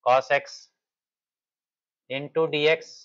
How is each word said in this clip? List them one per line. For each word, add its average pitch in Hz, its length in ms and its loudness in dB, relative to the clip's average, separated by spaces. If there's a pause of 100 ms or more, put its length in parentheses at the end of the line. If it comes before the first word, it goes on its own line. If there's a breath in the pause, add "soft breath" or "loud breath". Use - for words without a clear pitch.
cos 131 260 2
x - 260 -4 (1500)
into 143 380 -4
dx 151 560 0